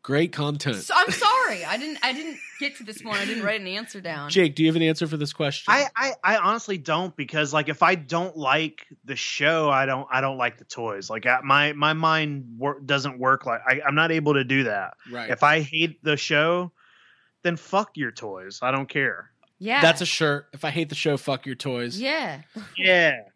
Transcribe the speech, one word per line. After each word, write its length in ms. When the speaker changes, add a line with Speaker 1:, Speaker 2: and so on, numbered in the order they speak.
Speaker 1:
Great 300
content. 460
Speaker 2:
So, 180
I'm 160
sorry. 520
I 120
didn't, 260
I 100
didn't 240
get 200
to 40
this 220
one. 120
I 80
didn't 200
write 160
an 80
answer 320
down. 300
Speaker 1:
Jake, 260
do 80
you 40
have 60
an 80
answer 240
for 100
this 160
question? 400
Speaker 3:
I, 220
I, 180
I 140
honestly 380
don't, 400
because, 360
like, 160
if 160
I 100
don't 420
like 480
the 100
show, 560
I 160
don't, 240
I 100
don't 180
like 200
the 60
toys. 440
Like, 160
I, 200
my, 300
my 180
mind 540
wor-, 220
doesn't 400
work 260
like, 180
I, 220
I'm 80
not 160
able 240
to 80
do 220
that. 300
Speaker 1:
Right. 220
Speaker 3:
If 140
I 160
hate 420
the 140
show, 560
then 100
fuck 420
your 140
toys. 500
I 120
don't 160
care. 420
Speaker 2:
Yeah. 220
Speaker 1:
That's 180
a 60
shirt. 460
If 120
I 60
hate 180
the 80
show, 200
fuck 300
your 80
toys. 460
Speaker 2:
Yeah. 400
Speaker 3:
Yeah. 420